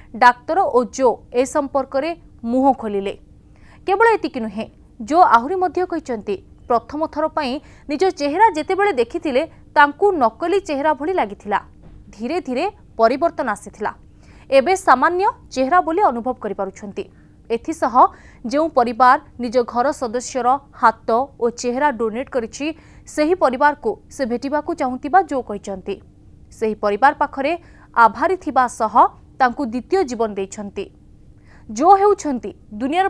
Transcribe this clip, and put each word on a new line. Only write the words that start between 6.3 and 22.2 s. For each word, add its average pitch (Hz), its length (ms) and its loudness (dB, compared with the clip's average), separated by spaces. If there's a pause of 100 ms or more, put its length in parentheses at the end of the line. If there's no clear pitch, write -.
ପ୍ରଥମ 240 320 -2 (140)
ଥର 302 100 -2 (120)
ପାଇଁ 285 160 -2 (380)
ନିଜ 294 120 -2 (160)
ଚେହେରା 294 280 2 (100)
ଯେତେବେଳେ 381 440 0
ଦେଖିଥିଲେ, 269 420 -2 (340)
ତାଙ୍କୁ 285 300 4 (160)
ନକଲି 330 360 0 (100)
ଚେହେରା 302 260 -2
ଭଳି 294 240 -4
ଲାଗିଥିଲା। 208 400 -4 (560)
ଧୀରେ 247 320 -6
ଧୀରେ 262 180 -4 (340)
ପରିବର୍ତ୍ତନ 269 520 0
ଆସିଥିଲା। 208 420 -8 (580)
ଏବେ 269 260 4
ସାମାନ୍ୟ 339 500 2 (280)
ଚେହେରା 262 280 2
ବୋଲି 330 280 -2
ଅନୁଭବ 240 340 -6
କରିପାରୁଛନ୍ତି। 196 600 -10 (460)
ଏଥିସହ 254 440 -4 (500)
ଯେଉଁ 285 320 -2
ପରିବାର 247 420 4 (240)
ନିଜ 240 140 -4 (160)
ଘର 240 140 0 (140)
ସଦସ୍ୟର 240 480 -4 (320)
ହାତ - 280 2 (340)
ଓ 233 80 2
ଚେହେରା 247 380 -2 (100)
ଡୋନେଟ୍ 233 320 -6